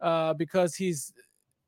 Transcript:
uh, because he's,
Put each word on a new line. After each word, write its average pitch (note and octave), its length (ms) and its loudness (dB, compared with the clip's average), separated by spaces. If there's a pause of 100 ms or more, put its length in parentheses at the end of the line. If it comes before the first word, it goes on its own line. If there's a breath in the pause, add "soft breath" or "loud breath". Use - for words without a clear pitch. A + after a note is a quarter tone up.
uh, D#3+ 340 2
because E3 400 0
he's, F3+ 380 -4 (560)